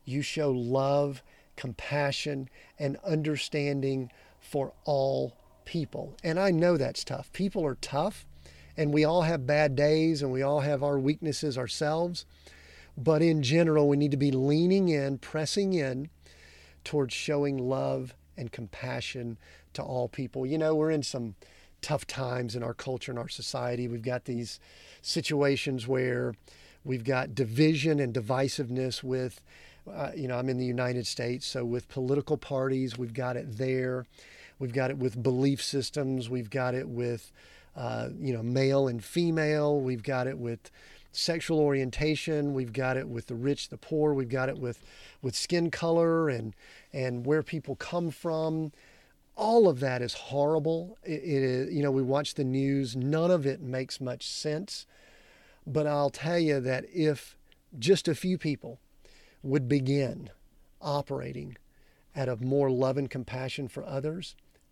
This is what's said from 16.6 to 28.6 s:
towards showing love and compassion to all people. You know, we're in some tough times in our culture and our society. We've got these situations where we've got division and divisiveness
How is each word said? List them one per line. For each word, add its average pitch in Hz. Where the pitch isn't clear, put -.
towards 139
showing 143
love 131
and 123
compassion 120
to -
all 127
people. 131
You 147
know, 156
we're 156
in 151
some 117
tough -
times 123
in 120
our 120
culture 131
and 120
our 120
society. 123
We've 117
got 123
these 120
situations 139
where 127
we've 131
got 131
division 143
and 123
divisiveness 127